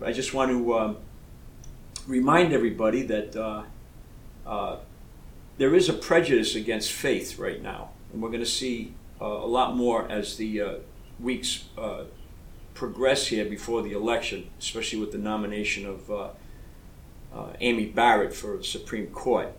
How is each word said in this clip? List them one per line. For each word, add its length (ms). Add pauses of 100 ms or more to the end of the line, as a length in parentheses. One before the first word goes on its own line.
I 80
just 240
want 160
to, 240
um, 220 (1120)
remind 440
everybody 500
that, 340
uh, 280 (800)
uh, 340 (800)
there 180
is 120
a 40
prejudice 640
against 340
faith 480
right 240
now, 280 (200)
and 120
we're 80
gonna 160
see, 480 (260)
uh, 60
a 200
lot 300
more 340
as 280
the, 200
uh, 160 (440)
weeks, 460 (120)
uh, 280 (680)
progress 540
here 180
before 380
the 100
election, 560 (100)
especially 400
with 140
the 60
nomination 640
of, 260
uh, 180 (1080)
uh, 260
Amy 240
Barrett 480
for 240
the 80
Supreme 440
Court. 500